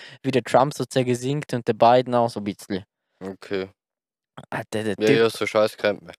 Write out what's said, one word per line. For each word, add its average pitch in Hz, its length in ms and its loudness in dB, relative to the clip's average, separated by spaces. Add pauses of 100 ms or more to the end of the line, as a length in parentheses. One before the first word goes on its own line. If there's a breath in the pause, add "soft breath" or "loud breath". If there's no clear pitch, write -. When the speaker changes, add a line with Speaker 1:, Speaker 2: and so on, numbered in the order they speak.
(220 loud breath)
Speaker 1:
wie 135 100 -4
der 127 120 2
Trump 135 300 2
sozusagen 127 420 -2
singt 135 380 -6
und 120 140 -6
der 117 60 2
Biden 123 400 4
auch 117 160 2
so 113 120 -10
ein - 20 -8
bisschen. 101 400 -8 (400)
Speaker 2:
Okay. 95 460 -8 (800)
Speaker 1:
Alter, 110 340 -6
der 104 160 -4
Speaker 2:
Ja, 104 80 0
Speaker 1:
Typ, 110 100 4
Speaker 2:
ja, 113 120 4
so 107 180 -6
Scheiß 110 300 0
kennt 104 260 -2
man. - 160 -18